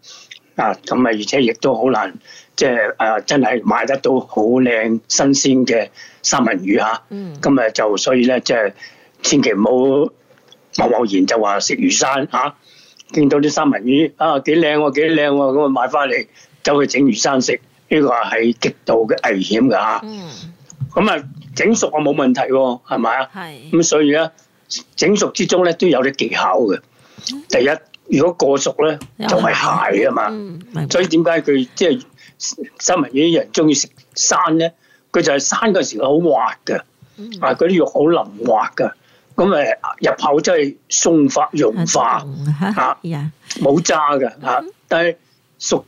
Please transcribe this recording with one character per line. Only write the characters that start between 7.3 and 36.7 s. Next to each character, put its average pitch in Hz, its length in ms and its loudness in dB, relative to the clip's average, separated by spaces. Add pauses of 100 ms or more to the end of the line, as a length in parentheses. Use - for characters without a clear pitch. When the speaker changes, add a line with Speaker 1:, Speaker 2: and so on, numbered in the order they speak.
Speaker 1:
咁 139 200 2
啊， 110 80 2
就 107 280 0
所 131 180 0
以 123 80 4
咧， 127 160 2
即 127 140 -2
係 110 200 0 (500)
千 143 200 2
祈 120 80 2
唔 101 120 0
好 113 80 2 (1040)
貿 - 140 0
貿 110 280 0
然 92 80 4
就 120 140 0
話 101 200 0
食 - 160 -4
魚 - 180 0
生 139 380 -2
啊！ 135 240 -2 (560)
見 147 180 4
到 143 100 2
啲 147 120 2
三 151 180 0
文 107 140 0
魚 143 340 2
啊， 156 220 0
幾 151 160 0
靚 151 220 2
喎， 147 180 0
幾 147 60 0
靚 160 280 2
喎， 139 240 2
咁 147 120 2
啊 139 40 2
買 127 180 0
返 143 220 0
嚟 123 180 -4 (360)
走 143 180 2
去 135 60 2
整 135 160 0
魚 120 180 2
生 139 200 2
食， 123 200 -2 (280)
呢 156 120 2
個 139 80 2
係 117 500 0
極 - 240 -4
度 113 240 0
嘅 127 220 -4
危 101 100 0
險 110 280 0
㗎 104 100 2
啊！ 110 260 -2
Speaker 2:
嗯。 208 260 -14 (640)
Speaker 1:
咁 202 200 0
啊， 151 120 -4 (320)
整 202 200 2
熟 - 120 0
啊 151 140 -2
冇 143 140 0
問 135 180 2
題 131 80 -2 (100)
喎， 131 360 0
係 131 100 -4
咪 117 180 0
啊？ - 180 -4
Speaker 2:
係。 156 380 -14
Speaker 1:
咁 165 120 4
所 156 180 2
以 147 100 4
咧， 160 200 0 (640)
整 185 200 2
熟 185 160 0
之 - 140 -4
中 180 180 0
咧 170 100 2
都 185 140 0
有 131 160 4
啲 131 120 0
技 - 140 -6
巧 95 320 0
嘅。 98 180 0 (520)
Speaker 2:
嗯。 285 160 -14
Speaker 1:
第 123 160 0
一， - 540 -2
如 139 80 4
果 175 80 2
過 139 240 2
熟 139 220 -4
咧， 151 180 0 (200)
Speaker 2:
有 110 100 -6
Speaker 1:
就 110 100 0
係 107 560 -2
蟹 101 140 2
啊 - 40 0
嘛。 107 180 -2
Speaker 2:
嗯， 202 300 -12 (140)
明 - 0 -
白。 156 160 -4
Speaker 1:
所 180 120 0
以 190 60 0
點 160 160 2
解 165 180 0
佢 135 340 0
即 190 100 0
係 127 160 2 (800)
三 180 200 -2
文 135 120 -4
魚 156 260 2
人 - 160 -2
鍾 156 160 2
意 147 60 4
食 - 120 -4 (280)
生 160 420 0
咧？ 165 160 0 (380)
佢 175 100 2
就 156 100 2
係 139 80 2
生 - 200 -4 (140)
嗰 175 140 0
時 110 140 -8
好 139 180 2
滑 127 460 0
㗎， - 160 -4 (360)